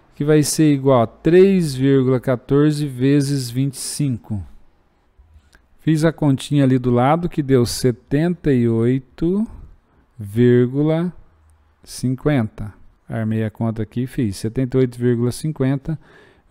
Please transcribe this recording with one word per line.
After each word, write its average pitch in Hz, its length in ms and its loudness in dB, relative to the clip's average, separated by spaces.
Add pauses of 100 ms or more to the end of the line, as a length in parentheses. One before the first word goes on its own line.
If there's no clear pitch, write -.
(140)
que 147 100 -6
vai 151 180 4
ser 151 300 2
igual 135 300 4
a 110 40 0
três 175 680 4
vírgula 131 440 2
quatorze 147 680 0
vezes 135 640 0
vinte 131 240 -4
e - 40 -16
cinco. 113 640 -6 (1400)
Fiz 156 240 0
a 165 80 2
continha 143 520 0
ali 131 140 2
do 123 120 -2
lado, 143 380 2
que 160 140 -4
deu 131 240 2
setenta 147 840 -2
e 120 160 2
oito 135 760 -2 (720)
vírgula 123 920 2 (680)
cinquenta. 123 920 -4 (360)
Armei 110 360 -4
a 107 60 -4
conta 110 320 -6
aqui 120 200 -6
e 131 40 -6
fiz 110 300 -4
setenta 127 400 -4
e 131 40 4
oito 120 180 -2
vírgula 120 340 0
cinquenta 147 680 -4 (520)